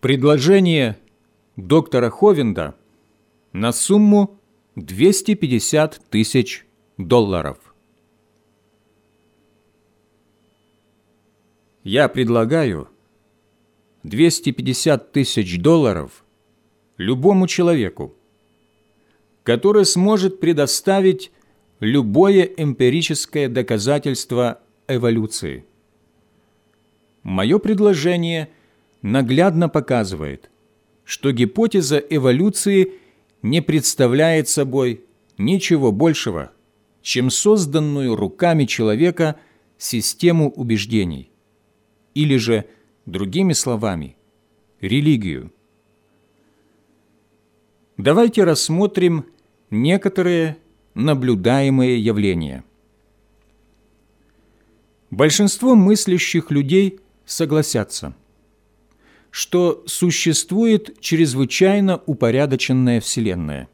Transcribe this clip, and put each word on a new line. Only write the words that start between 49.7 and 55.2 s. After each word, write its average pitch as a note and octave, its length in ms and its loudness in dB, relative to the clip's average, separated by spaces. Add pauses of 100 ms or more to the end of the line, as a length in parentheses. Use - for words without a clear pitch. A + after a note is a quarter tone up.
некоторые E3+ 840 0 (380)
наблюдаемые B2+ 1080 0
явления. F#2 640 -2 (2500)
Большинство G3+ 680 2